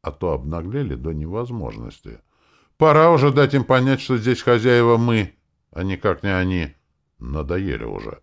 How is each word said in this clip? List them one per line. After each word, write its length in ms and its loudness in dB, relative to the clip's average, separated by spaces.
А 100 -8
то 200 -4
обнаглели 600 -6
до 180 -8
невозможности. 1080 -10
Пора 340 6
уже 220 4
дать 220 4
им 100 2
понять, 360 2
что 160 -2
здесь 260 0
хозяева 560 4
мы, 360 0
а 100 -10
никак 400 -4
не 120 0
они. 400 -2
Надоели 640 -6
уже. 380 -12